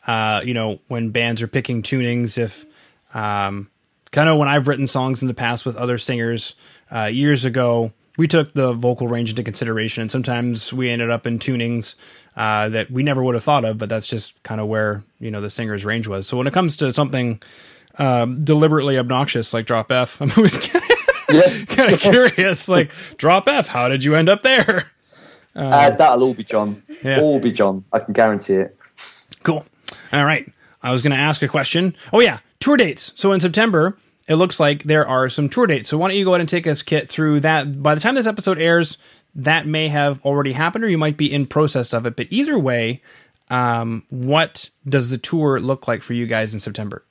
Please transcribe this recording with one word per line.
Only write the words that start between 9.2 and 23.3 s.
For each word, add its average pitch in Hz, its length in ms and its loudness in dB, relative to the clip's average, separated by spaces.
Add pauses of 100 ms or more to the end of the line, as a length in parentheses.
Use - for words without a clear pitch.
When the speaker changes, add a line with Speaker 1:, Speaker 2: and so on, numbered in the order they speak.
Speaker 1:
into 113 120 -4
consideration, 113 600 -6
and 110 80 -6
sometimes 120 640 -4
we 127 180 -4
ended 117 200 -2
up 117 160 -4
in 117 120 -4
tunings, 117 560 -4 (420)
uh, 107 340 0
that 110 200 -4
we 127 120 -4
never 139 200 0
would 127 120 0
have 113 100 -4
thought 143 200 2
of, 110 140 -4
but 110 100 -6
that's 110 180 -4
just - 360 -8
kinda 110 220 -8
where, 107 380 -2 (180)
you 117 100 -10
know, 104 100 -8
the 104 100 -8
singer's 107 340 -6
range 110 240 -4
was. 98 180 -6
So 131 100 -6
when 127 100 -2
it 139 60 -2
comes 175 240 0
to 135 160 -2
something, 127 480 -2 (580)
um, 127 460 0
deliberately 151 540 2
obnoxious 127 560 -2
like 113 120 -2
Drop 113 260 -2
F, 127 280 -2
<laughs> - 0 -
I'm 139 160 -2
always 220 200 6
kinda, - 300 -2 (420)
Speaker 2:
Yeah. 269 360 6
Speaker 1:
<laughs> - 40 -18
kinda 226 280 4
curious, 196 720 4
like, 170 240 2 (240)
"Drop 185 320 4